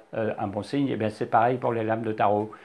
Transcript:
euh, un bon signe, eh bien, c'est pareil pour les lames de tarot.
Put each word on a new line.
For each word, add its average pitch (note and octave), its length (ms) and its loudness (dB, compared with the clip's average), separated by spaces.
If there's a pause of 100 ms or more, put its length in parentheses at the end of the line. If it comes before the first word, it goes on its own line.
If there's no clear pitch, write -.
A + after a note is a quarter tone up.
(140)
euh, A2+ 240 -2
un A2 80 -4
bon G2+ 160 -4
signe, C#3+ 300 0
eh A#2 60 -2
bien, G#2+ 120 0
c'est A2+ 160 -4
pareil A#2+ 320 4
pour B2+ 160 -2
les A2+ 100 -2
lames A2+ 200 0
de A2 80 -2
tarot. G#2+ 400 2 (140)